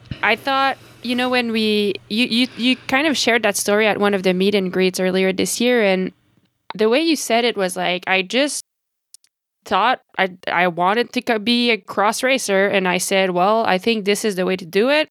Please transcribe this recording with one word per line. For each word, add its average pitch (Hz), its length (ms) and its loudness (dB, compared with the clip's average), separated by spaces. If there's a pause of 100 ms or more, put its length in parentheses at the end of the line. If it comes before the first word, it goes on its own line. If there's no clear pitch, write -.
(220)
I 208 140 2
thought, 269 420 -2 (240)
you 247 140 -4
know, 247 140 0
when 247 220 -2
we, 214 440 0 (140)
you, 226 160 0
you, 233 300 2
you 254 200 0 (120)
kind 277 200 0
of 277 100 0
shared 233 260 2
that 202 140 0
story 208 300 2
at 202 120 0
one 202 140 2
of 185 100 -2
the 185 100 2
meet 196 220 2
and 185 160 0
greets 185 280 0
earlier 185 340 0
this 185 260 -4
year, 240 240 2
and 185 280 0 (640)
the 214 140 2
way 262 120 2
you 330 140 2
said 233 300 0
it 220 120 -2
was 185 180 -2
like, 180 320 -4
"I 190 160 2
just 254 400 -2 (1000)
thought 220 360 0 (160)
I, 185 180 -2 (120)
I 175 200 2
wanted 185 460 -2
to 247 80 -4
co-, 226 180 -2
be 240 320 0
a 220 60 0
cross 208 460 -2
racer, 202 440 0
and 190 200 0
I 180 100 0
said, 190 340 0
'Well, 208 340 2
I 185 120 0
think 220 280 -2
this 202 200 0
is 202 100 -2
the 180 100 -2
way 185 100 -2
to 180 100 -10
do 196 240 0
it. 302 220 0